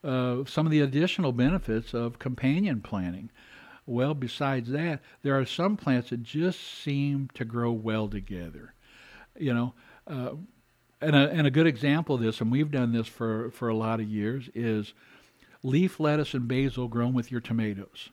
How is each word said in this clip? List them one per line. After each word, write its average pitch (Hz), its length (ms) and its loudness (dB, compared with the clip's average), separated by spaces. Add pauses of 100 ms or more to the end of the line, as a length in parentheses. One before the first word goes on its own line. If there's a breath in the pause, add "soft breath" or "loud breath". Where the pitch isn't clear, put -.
Uh, 127 420 0
some 156 200 0
of 156 60 4
the 151 100 6
additional 143 500 2
benefits 123 600 2
of 117 260 -4
companion 135 600 0
planting. 95 480 -4 (560 loud breath)
Well, 127 280 0
besides 131 580 -2
that, 156 300 -2 (200 loud breath)
there 139 160 2
are 131 80 2
some 196 320 0
plants 123 320 0
that 120 140 -4
just 170 360 -2
seem 139 760 -2
to 123 100 -4
grow 117 260 0
well 110 360 0
together. 92 680 -8 (640 loud breath)
You 139 160 0
know, 123 200 0 (340 loud breath)
uh, - 240 -6 (720)
and 151 140 4
a, 143 140 8
and 151 180 4
a 131 40 6
good 160 160 6
example 143 480 2
of 117 60 0
this, 110 200 0
and 113 100 2
we've 147 200 2
done 123 200 2
this 117 160 0
for, 113 440 -4
for 120 180 -4
a 113 60 2
lot 110 240 0
of 110 80 -4
years, 107 460 -2
is 110 400 -2 (680 loud breath)
leaf 151 360 2
lettuce 151 340 0
and 123 140 -2
basil 131 400 0
grown 120 260 0
with 120 180 -2
your 120 100 -4
tomatoes. 107 720 -4